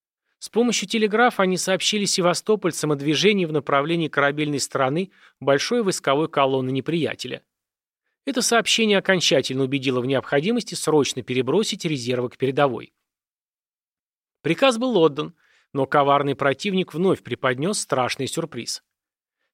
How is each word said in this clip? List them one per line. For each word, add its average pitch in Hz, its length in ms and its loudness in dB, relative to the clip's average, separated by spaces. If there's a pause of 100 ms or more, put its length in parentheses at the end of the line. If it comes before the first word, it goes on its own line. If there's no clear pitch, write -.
(400)
С - 100 -16
помощью 220 380 0
телеграфа 214 560 2
они 185 140 2
сообщили 190 480 -2
севастопольцам 175 840 0
о 147 40 0
движении 156 500 2
в 156 80 -4
направлении 151 540 0
корабельной 143 520 0
стороны 139 520 -2 (280)
большой 143 440 2
войсковой 156 460 0
колонны 135 420 0
неприятеля. 131 720 -4 (840)
Это 262 160 -2
сообщение 220 560 2
окончательно 147 640 2
убедило 131 380 -2
в 120 40 -2
необходимости 147 720 -2
срочно 147 460 0
перебросить 139 640 -2
резервы 123 440 -4
к - 80 -20
передовой. 135 560 -2 (1500)
Приказ 220 360 2
был 240 200 0
отдан, 156 360 2 (400)
но 139 120 -2
коварный 143 500 4
противник 180 580 -2
вновь 175 300 0
преподнёс 135 560 -4
страшный 127 480 -2
сюрприз. 135 560 -10 (720)